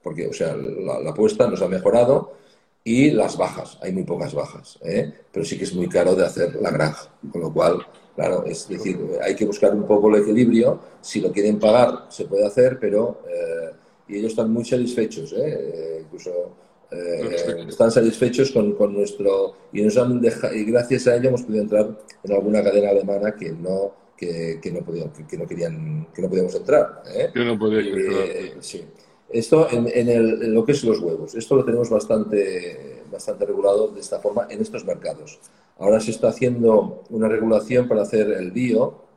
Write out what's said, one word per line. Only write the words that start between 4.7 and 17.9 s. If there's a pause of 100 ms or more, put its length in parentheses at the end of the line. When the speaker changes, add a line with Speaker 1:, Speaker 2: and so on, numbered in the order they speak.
Speaker 1:
¿eh? (180)
Pero
sí
que
es
muy
caro
de
hacer
la
granja, (180)
con
lo
cual, (300)
claro,
es
decir, (240)
hay
que
buscar
un
poco
el
equilibrio, (220)
si
lo
quieren
pagar
se
puede
hacer,
pero,
eh, (380)
y
ellos
están
muy
satisfechos,
¿eh?
Eh,
incluso, (600)
eh,
Speaker 2:
Perfecto.
Speaker 1:
están